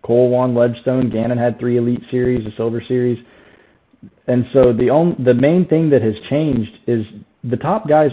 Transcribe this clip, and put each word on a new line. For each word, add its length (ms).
Cole 280
won 240
Ledgestone, 560
Gannon 280
had 220
three 160
Elite 340
Series, 340
a 120
Silver 320
Series. 340
And 260
so 200
the 180
on-, 320
the 120
main 340
thing 220
that 120
has 120
changed 420
is 160
the 140
top 300
guys 240